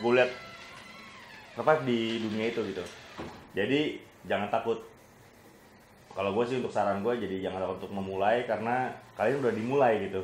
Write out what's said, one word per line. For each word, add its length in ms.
Gue 100
liat 80
survive 320
di 320
dunia 320
itu 160
gitu. 160
Jadi 480
jangan 240
takut. 320
Kalau 200
gue 120
sih 120
untuk 160
saran 280
gue, 120
jadi 320
jangan 160
takut 220
untuk 100
memulai 520
karena 440
kalian 240
udah 160
dimulai 560
gitu. 140